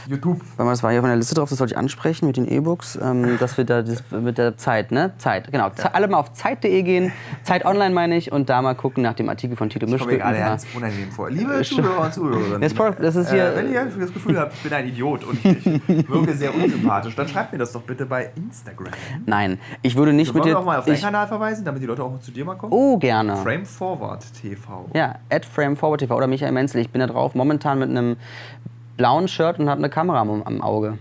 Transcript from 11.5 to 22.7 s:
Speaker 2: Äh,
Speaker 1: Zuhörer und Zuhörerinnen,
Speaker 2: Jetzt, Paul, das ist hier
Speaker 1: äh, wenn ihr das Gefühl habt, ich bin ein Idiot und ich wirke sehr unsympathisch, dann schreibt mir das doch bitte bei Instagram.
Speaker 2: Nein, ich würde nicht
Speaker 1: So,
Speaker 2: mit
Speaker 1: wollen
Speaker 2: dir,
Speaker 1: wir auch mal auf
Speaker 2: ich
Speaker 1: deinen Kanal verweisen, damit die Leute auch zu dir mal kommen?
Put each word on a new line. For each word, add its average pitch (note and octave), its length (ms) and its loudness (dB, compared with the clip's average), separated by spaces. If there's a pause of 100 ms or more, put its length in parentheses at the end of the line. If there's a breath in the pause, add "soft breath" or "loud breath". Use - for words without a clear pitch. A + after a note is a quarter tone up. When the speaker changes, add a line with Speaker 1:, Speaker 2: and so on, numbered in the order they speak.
Speaker 2:
Äh, - 20 2
Speaker 1:
Zuhörer F#3 440 0
und D#3+ 80 -2
Zuhörerinnen, A2 480 0
Speaker 2:
Jetzt, D3 160 0
Paul, A3 200 2
das E3 200 2
ist F3 160 0
hier F#3 180 4
Speaker 1:
äh, D3 60 0
wenn B3+ 160 0
ihr A#3+ 100 0 (160)
das F3+ 140 -4
Gefühl - 260 0
habt, D3 140 -2
ich - 100 -14
bin D3+ 80 -4
ein C3+ 160 -2
Idiot B2+ 380 -4
und - 180 -4
ich F#3+ 220 6 (440)
wirke D#3+ 260 2
sehr C#3 200 -2
unsympathisch, A2+ 600 2
dann C#3+ 100 -2
schreibt - 240 -4
mir F3 80 -8
das A#2+ 140 -2
doch A#2 80 -8
bitte B2+ 240 -8
bei B2+ 320 -4
Instagram. F#2+ 560 -12 (320 loud breath)
Speaker 2:
Nein, G2+ 340 2 (220 loud breath)
ich B2 160 0
würde D3 160 6
nicht D3+ 160 4
Speaker 1:
So, A#2 60 0
Speaker 2:
mit D#3+ 100 4
Speaker 1:
wollen D#3+ 80 4
Speaker 2:
dir, - 20 4
Speaker 1:
wir F#3 60 4
auch F3+ 40 -2
mal D#3 140 2
auf B2+ 80 -2
Speaker 2:
ich D3+ 140 6
Speaker 1:
deinen G3+ 100 -2
Kanal G#3 160 0
verweisen, G#3+ 380 -4
damit C3+ 160 -4
die C3 40 -6
Leute A#2 200 -4
auch C3 160 -8
zu A#2+ 100 -16
dir B2+ 140 -8
mal F3+ 100 -8
kommen? - 160 -8